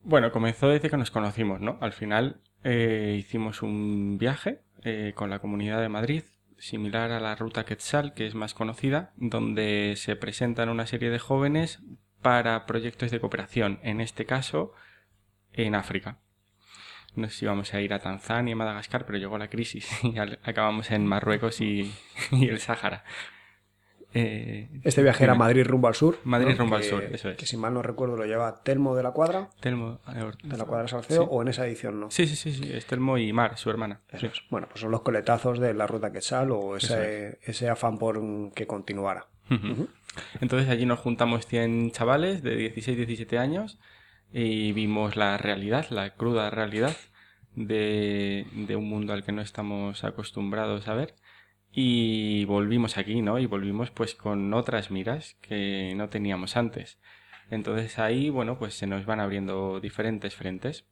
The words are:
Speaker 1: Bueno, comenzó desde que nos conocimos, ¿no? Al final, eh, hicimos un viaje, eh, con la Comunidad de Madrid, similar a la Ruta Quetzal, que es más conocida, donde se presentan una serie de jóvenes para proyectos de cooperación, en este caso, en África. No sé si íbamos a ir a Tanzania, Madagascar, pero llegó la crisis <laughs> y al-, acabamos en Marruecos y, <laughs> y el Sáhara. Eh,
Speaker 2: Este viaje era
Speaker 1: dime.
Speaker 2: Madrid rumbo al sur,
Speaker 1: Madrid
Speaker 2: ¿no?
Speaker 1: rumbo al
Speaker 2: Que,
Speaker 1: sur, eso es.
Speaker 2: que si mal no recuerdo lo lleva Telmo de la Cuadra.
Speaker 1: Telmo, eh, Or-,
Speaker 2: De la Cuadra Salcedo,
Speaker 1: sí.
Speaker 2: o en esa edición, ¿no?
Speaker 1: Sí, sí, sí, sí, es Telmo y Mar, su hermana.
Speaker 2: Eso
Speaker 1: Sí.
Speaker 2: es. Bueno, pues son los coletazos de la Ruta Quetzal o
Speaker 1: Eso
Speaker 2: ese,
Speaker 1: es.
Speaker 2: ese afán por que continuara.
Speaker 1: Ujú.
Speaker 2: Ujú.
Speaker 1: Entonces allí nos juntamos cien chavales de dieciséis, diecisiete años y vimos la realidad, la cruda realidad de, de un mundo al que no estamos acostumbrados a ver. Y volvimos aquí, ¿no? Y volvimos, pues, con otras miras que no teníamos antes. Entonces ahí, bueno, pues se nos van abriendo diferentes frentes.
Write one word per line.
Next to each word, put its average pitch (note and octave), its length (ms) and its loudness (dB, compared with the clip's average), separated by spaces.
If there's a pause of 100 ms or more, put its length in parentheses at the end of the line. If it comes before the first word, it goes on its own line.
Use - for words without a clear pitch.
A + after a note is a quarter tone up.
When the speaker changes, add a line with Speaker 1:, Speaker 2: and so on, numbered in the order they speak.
Speaker 1:
Bueno, B2+ 300 6
comenzó A2+ 360 2
desde D3 200 4
que D3 80 0
nos B2 140 0
conocimos, G#2 500 0
¿no? A2 200 -4
Al A2 120 -2
final, A2 480 0 (240)
eh, A2 540 2
hicimos A2 440 -4
un G#2 560 -2
viaje, C#3 420 -2 (220)
eh, G#2+ 320 -4
con G#2 160 -4
la G2 100 -6
Comunidad G#2 400 -2
de A2+ 100 0
Madrid, A#2+ 320 -2 (360)
similar A2 520 -4
a A2+ 100 -2
la G#2+ 140 -4
Ruta A2+ 300 -4
Quetzal, C#3+ 500 -2
que A2 120 -4
es G#2+ 80 -6
más A2 200 -6
conocida, C3+ 640 -2
donde G#2+ 800 0
se G#2 200 -2
presentan A#2 540 -2
una A2+ 160 -2
serie A#2 240 -2
de A#2 80 0
jóvenes C#3+ 600 0 (420)
para A#2 440 4
proyectos A#2 440 -2
de A#2 100 -2
cooperación, G2+ 600 0
en A2 180 -2
este A2+ 240 -6
caso, C3+ 480 -2 (800)
en G#2+ 220 0
África. G2 440 -4 (960)
No A2+ 140 -4
sé A2+ 100 -12
si A2+ 60 -6
íbamos G2+ 300 -2
a G2+ 60 -2
ir G2+ 120 -2
a G2 60 -2
Tanzania, A2+ 580 -2
Madagascar, A2 480 -4
pero G#2 140 -4
llegó G2 180 -6
la G#2+ 140 -6
crisis A2+ 360 -6 (100)
<laughs> - 60 -4
y A2+ 160 0
al-, G#2 260 -4
acabamos A2 480 0
en G#2 140 4
Marruecos G#2+ 540 2
y, G2+ 320 0 (200)
<laughs> - 180 -8
y B2+ 180 6
el A2 100 0
Sáhara. - 460 -2 (1080)
Eh, A2 560 -2 (140)
Speaker 2:
Este C#3 220 6
viaje C3+ 180 8
era B2+ 120 10
Speaker 1:
dime. A#2+ 100 8
Speaker 2:
Madrid B2+ 200 8
rumbo B2+ 220 6
al A2+ 80 6
sur, D#3+ 300 6
Speaker 1:
Madrid B2 260 6
Speaker 2:
¿no? B2 60 4
Speaker 1:
rumbo A2+ 180 4
al G#2+ 80 4
Speaker 2:
Que, G#2 60 0
Speaker 1:
sur, G2+ 160 0
eso G2+ 260 -4
es. F#2 60 -8
Speaker 2:
que - 100 -8
si A#2+ 100 -4
mal A2+ 180 0
no B2 60 0
recuerdo A#2+ 360 -2
lo A2 100 -2
lleva A2+ 380 0
Telmo C3+ 320 4
de B2+ 80 2
la B2+ 80 -2
Cuadra. F3 380 2 (100)
Speaker 1:
Telmo, A#2+ 400 -2 (120)
eh, B2 100 -6
Or-, G#2+ 200 -6
Speaker 2:
De C#3+ 140 -8
la A2 80 -4
Cuadra A#2 240 -2
Salcedo, B2+ 340 2
Speaker 1:
sí. E3+ 80 4
Speaker 2:
o B2 120 2
en B2+ 60 0
esa B2 180 -2
edición, A2+ 340 -6
¿no? G#2+ 100 -8
Speaker 1:
Sí, E3+ 160 4
sí, D3 80 -2
sí, D3 180 -6
sí, C3+ 200 -6
es A#2 140 -8
Telmo C3 320 2
y A2 140 0
Mar, A2 240 4
su - 140 -2
hermana. G#2+ 380 -4
Speaker 2:
Eso - 120 -12
Speaker 1:
Sí. A#2+ 60 -2
Speaker 2:
es. - 240 -8
Bueno, - 180 -4
pues - 120 -16
son A2 100 -4
los A2+ 120 0
coletazos A#2+ 580 2
de A#2+ 140 2
la G#2+ 120 0
Ruta G#2+ 240 -2
Quetzal B2+ 400 -2
o G2 260 -2
Speaker 1:
Eso A2+ 220 0
Speaker 2:
ese, G#2+ 300 -2
Speaker 1:
es. - 80 -14 (140)
Speaker 2:
ese A#2+ 180 -2
afán A2+ 300 0
por A2 220 0 (320)
que G#2+ 140 -6
continuara. G2 600 -4 (200)
Speaker 1:
Ujú. A2 240 0
Speaker 2:
Ujú. B2+ 160 -4 (520)
Speaker 1:
Entonces C3 280 2
allí B2 180 4
nos A#2+ 120 4
juntamos A#2 480 2
cien A#2 460 0
chavales D3+ 500 2
de A#2+ 140 0
dieciséis, A2+ 400 -2
diecisiete A#2 420 -2
años E3+ 400 -2 (540)
y A2 400 0
vimos G#2+ 420 0
la G2+ 240 2
realidad, G#2 520 0
la G2+ 260 -4
cruda A2+ 340 2
realidad A2 460 0 (580)
de, G#2 880 0 (100)
de G#2 200 -4
un G#2 140 -2
mundo G#2 240 -4
al G2+ 100 -4
que - 80 -6
no G#2 100 -2
estamos G#2 600 -6
acostumbrados G#2 840 -4
a A2 60 -2
ver. C#3 200 -4 (580)
Y A2 760 2
volvimos G#2 520 2
aquí, G#2+ 240 0
¿no? G#2+ 160 2
Y B2+ 80 2
volvimos, G2+ 460 -2
pues, A2+ 240 -4
con G2+ 380 -2
otras A#2 360 0
miras A2 500 -4
que G2 540 -4
no G#2 140 -4
teníamos G2+ 480 -2
antes. - 420 -2 (500)
Entonces A2 520 -4
ahí, B2 280 2
bueno, B2+ 300 -2
pues G#2+ 160 -6
se G2 140 -6
nos G2 180 -4
van A2 140 -2
abriendo F#2+ 580 -2
diferentes G#2+ 560 -4
frentes. F#2+ 580 -8